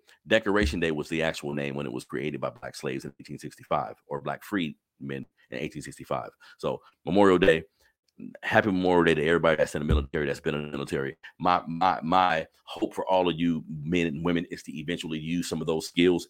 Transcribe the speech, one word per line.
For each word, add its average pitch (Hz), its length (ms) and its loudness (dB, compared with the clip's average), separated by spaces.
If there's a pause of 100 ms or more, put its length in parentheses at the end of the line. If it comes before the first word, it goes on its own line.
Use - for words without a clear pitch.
(260)
Decoration 104 540 2
Day 82 100 2
was 73 180 -4
the 80 140 -2
actual 73 320 -4
name 71 220 -4
when 71 100 -6
it 60 60 -8
was 62 120 -8
created 69 380 -6
by 64 80 -4
Black 60 260 -14
slaves 67 300 -8
in 69 120 -14
eighteen 71 200 -14
sixty-five 71 560 -6 (120)
or 71 140 -8
Black 69 240 -8
freedmen 87 320 -4 (240)
in 67 580 -12
eighteen 73 220 -8
sixty-five. - 480 -8 (300)
So - 240 -4 (240)
Memorial 95 320 6
Day, 82 240 6 (800)
happy 110 240 4
Memorial 90 380 4
Day 82 100 6
to 73 120 0
everybody 82 300 4
that's 73 180 0
in 78 60 -4
the 73 60 -4
military, 71 400 0
that's 69 140 -4
been 76 160 -4
in 73 80 -6
the 73 120 -10
military. 71 400 -6 (220)
My, 90 300 2
my, 82 340 0
my 85 440 2 (180)
hope - 300 -8
for - 140 -6
all 92 220 4
of 80 80 -2
you 85 260 0 (180)
men 85 260 0
and 78 160 -6
women 85 260 0
is 82 140 -12
to 71 120 -14
eventually 80 420 -8
use 82 300 -4
some 82 120 -4
of 80 80 -4
those 80 180 -2
skills, 87 440 4